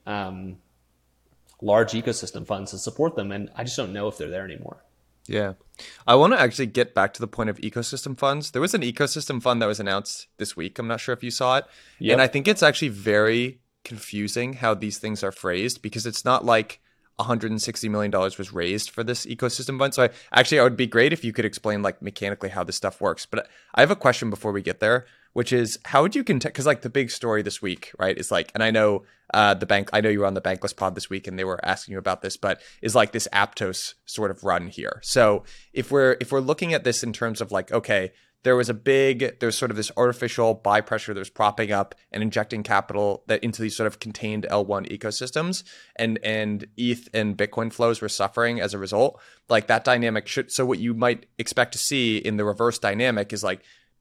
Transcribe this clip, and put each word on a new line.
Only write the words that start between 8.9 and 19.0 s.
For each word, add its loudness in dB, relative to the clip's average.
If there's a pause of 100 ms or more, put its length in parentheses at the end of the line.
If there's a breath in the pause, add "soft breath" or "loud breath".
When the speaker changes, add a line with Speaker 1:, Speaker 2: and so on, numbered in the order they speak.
Speaker 2:
fund 2
that 0
was -2
announced -4 (100)
this -8
week. -8
I'm -8
not -4
sure -4
if -8
you -8
saw 2
it. -2 (340 soft breath)
Speaker 1:
Yep. 2
Speaker 2:
And 6
I 6
think 0
it's 4
actually 4
very 2 (240)
confusing -6
how 0
these -6
things -6
are -2
phrased, -4
because -8
it's -6
not 2
like 2 (380)
a 0
hundred -2
and -4
sixty -6
million -2
dollars 0
was -10
raised -4
for -8